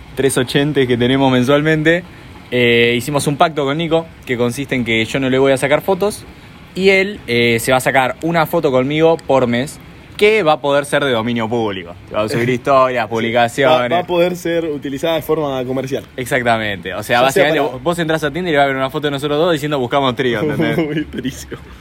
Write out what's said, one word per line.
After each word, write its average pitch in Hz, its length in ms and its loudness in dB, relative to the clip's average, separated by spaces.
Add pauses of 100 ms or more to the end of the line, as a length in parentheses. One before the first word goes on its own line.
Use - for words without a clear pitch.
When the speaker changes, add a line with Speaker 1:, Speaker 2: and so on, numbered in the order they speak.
(160)
Speaker 1:
tres 135 200 0
oyentes 143 520 0
que 123 80 0
tenemos 131 340 2
mensualmente, 151 720 2 (480)
eh, 120 460 4
hicimos 139 300 -2
un - 100 0
pacto 156 280 2
con 139 140 -2
Nico, 165 280 0 (180)
que 127 120 -4
consiste 123 380 -2
en 123 100 -2
que 113 200 0
yo 135 160 -4
no 131 100 0
le 131 80 2
voy 135 140 4
a 131 40 2
sacar 143 240 2
fotos, 196 440 -2 (500)
y 190 160 2
él, 196 360 2
eh, 120 340 2
se - 100 -2
va 131 80 4
a - 20 -6
sacar 127 420 0
una 165 240 0
foto 156 260 0
conmigo 151 440 2
por 135 300 2
mes, 120 320 -2 (400)
que 208 240 4
va 151 100 4
a 151 100 0
poder 143 240 2
ser 143 180 0
de 139 60 0
dominio 117 360 -2
público. 98 480 -4 (200)
Va 107 80 0
a 110 60 -2
subir 117 200 -2
Speaker 2:
<laughs> - 20 2
Speaker 1:
historias, 127 540 2
Speaker 2:
Sí, 104 60 -8
Speaker 1:
publicaciones. 120 840 2
Speaker 2:
va, 170 40 2
va - 20 2
a 175 80 -4
poder 175 300 0
ser 170 280 -4
utilizada 147 520 -4
de 143 60 -4
forma 143 440 -2
comercial. 127 380 -6 (120)
Speaker 1:
Exactamente. 110 760 -2
O 104 80 -8
sea, - 0 -
Speaker 2:
Ya - 0 -
sea 120 200 2
Speaker 1:
básicamente 139 380 2
Speaker 2:
para 143 120 -2
Speaker 1:
vos, 127 100 -12
vos 170 160 -2
entrás 160 260 -2
a 147 60 -2
Tinder 170 200 -4
y 143 60 2
va 143 60 6
a - 20 4
haber 135 120 0
una 135 120 -2
foto 147 200 -4
de - 20 -4
nosotros 143 280 -2
dos 175 140 2
diciendo, 147 260 -2
"Buscamos 131 380 0
trío", 120 240 0
¿entendés? 143 380 -2
Speaker 2:
<laughs> 156 100 0
Uy, 151 160 -4
pericio. 123 540 -10 (220)